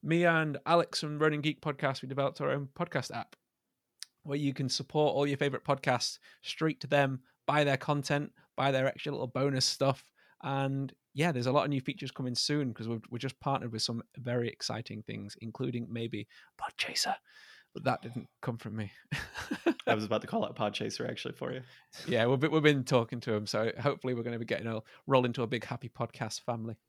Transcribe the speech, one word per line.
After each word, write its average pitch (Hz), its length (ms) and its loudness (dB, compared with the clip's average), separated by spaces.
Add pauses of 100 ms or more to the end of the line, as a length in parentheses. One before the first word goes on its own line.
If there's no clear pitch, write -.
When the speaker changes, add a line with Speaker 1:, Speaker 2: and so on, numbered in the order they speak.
Speaker 1:
me 170 240 4
and 160 400 4
Alex 170 360 2
from 151 180 -4
Running 151 220 4
Geek 147 200 0
Podcast, 135 400 -2
we 135 60 -10
developed 139 340 -2
our 139 80 0
own 139 280 -2
podcast 170 380 -2
app - 200 -8 (880)
where 147 140 -2
you 139 160 0
can 135 160 -2
support 151 460 2
all 147 120 4
your 139 100 0
favorite 139 280 0
podcasts 127 520 2 (240)
straight - 400 -2
to 139 60 -12
them, 135 340 4 (240)
buy 147 180 4
their 139 140 4
content, 143 540 0 (240)
buy 139 160 2
their 131 160 4
extra - 240 -4
little 131 160 -2
bonus 131 380 2
stuff, - 460 2 (300)
and 135 520 -2 (200)
yeah, 165 180 2
there's 123 160 0
a 127 40 2
lot 139 120 6
of 147 60 0
new 139 120 0
features 139 300 -6
coming 127 240 -6
soon 143 380 0
'cause 113 140 -8
we've, 117 220 -4
we're 120 100 -8
just 135 200 -6
partnered 135 320 0
with 113 100 -4
some 117 200 -2 (160)
very 120 300 0
exciting 110 560 -6
things, 104 380 -10
including 117 500 -4
maybe 117 360 -6 (320)
Podchaser, - 560 -2 (580)
but - 100 -10
that 127 180 0
didn't 120 260 -8 (140)
come 117 160 -4
from 110 200 -10
me. 104 140 -6 (480)
<laughs> - 460 -2
Speaker 2:
I - 80 2
was 107 120 0
about 107 160 0
to - 60 -12
call - 180 -2
out - 100 -8
Podchaser 113 540 -2
actually - 260 -8
for - 160 -6
you. 131 100 -6 (460)
Speaker 1:
Yeah, 117 200 4
we've 131 120 4
been, 147 120 2
we've 156 120 4
been 143 220 6
talking 120 360 2
to 113 120 -2
him, 104 120 0
so 110 340 0
hopefully 131 340 0
we're 117 100 -4
gonna 117 160 -4
be 117 60 -6
getting 110 220 -2
a 110 140 -4 (240)
roll 131 200 6
into 120 180 0
a 113 40 0
big 117 180 -2
happy 120 240 -6
podcast - 560 -6
family. 113 320 -4 (120)